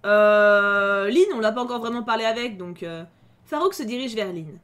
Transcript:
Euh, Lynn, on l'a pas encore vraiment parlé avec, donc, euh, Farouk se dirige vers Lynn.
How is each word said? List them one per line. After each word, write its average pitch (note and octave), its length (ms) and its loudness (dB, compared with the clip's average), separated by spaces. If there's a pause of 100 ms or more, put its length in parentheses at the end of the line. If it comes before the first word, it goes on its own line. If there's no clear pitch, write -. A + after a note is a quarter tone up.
Euh, G3+ 1040 4
Lynn, F4+ 240 4
on A#3 60 -4
l'a G#3+ 120 2
pas B3 120 -4
encore A#3+ 160 -6
vraiment A#3 240 -6
parlé A3+ 220 -2
avec, A3+ 320 -4
donc, F3 260 -12
euh, E3 200 -12 (420)
Farouk E4 280 -2
se D4+ 100 -10
dirige A#3+ 320 -6
vers G3+ 160 -4
Lynn. D#3+ 320 -12